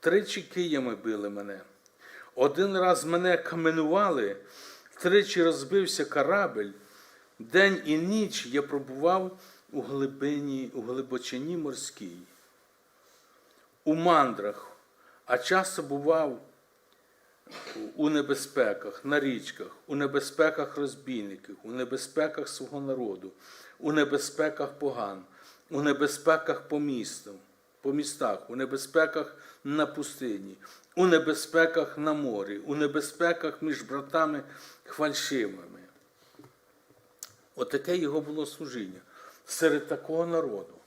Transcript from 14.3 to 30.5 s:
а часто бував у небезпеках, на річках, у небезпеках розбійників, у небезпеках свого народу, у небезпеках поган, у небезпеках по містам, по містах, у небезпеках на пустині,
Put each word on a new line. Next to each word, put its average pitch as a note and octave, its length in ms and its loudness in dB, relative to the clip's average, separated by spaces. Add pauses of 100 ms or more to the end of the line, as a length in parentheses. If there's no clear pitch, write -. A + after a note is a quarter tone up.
а B2 120 2
часто F#3 440 0
бував C#3+ 580 2 (1600)
у D3+ 140 2
небезпеках, C3+ 920 0
на C#3+ 160 2
річках, C3+ 560 -4 (100)
у D3+ 80 -6
небезпеках C#3+ 800 0
розбійників, A#2+ 880 -8
у A2+ 100 -12
небезпеках C3+ 760 -4
свого C#3 320 -10
народу, A2+ 520 -6 (460)
у D3+ 140 -2
небезпеках C#3+ 800 0
поган, A2 520 -4 (460)
у D3 120 -2
небезпеках D3 840 2
по D3+ 100 -2
містам, B2 560 -4 (460)
по C#3 120 -2
містах, C#3+ 580 -2
у A#2+ 60 -8
небезпеках C#3+ 800 0 (280)
на D3 220 0
пустині, A2+ 680 -8 (400)